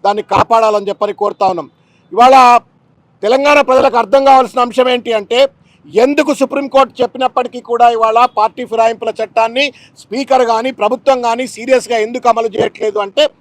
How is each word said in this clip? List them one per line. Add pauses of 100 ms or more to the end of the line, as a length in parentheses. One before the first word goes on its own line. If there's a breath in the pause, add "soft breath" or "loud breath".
దాన్ని (120)
కాపాడాలని
చెప్పని
కోరుతా
ఉన్నాం. (460)
ఇవాళ (880)
తెలంగాణ (100)
ప్రజలకు
అర్థం
కావాల్సిన
అంశం
ఏంటి
అంటే, (640 soft breath)
ఎందుకు (100)
సుప్రీంకోర్టు
చెప్పినప్పటికీ
కూడా
ఇవాళ (200)
పార్టీ
ఫిరాయింపుల
చట్టాన్ని (360 soft breath)
స్పీకర్
కానీ
ప్రభుత్వం
కానీ (100)
సీరియస్గా
ఎందుకు
అమలు
చేయట్లేదు
అంటే (160)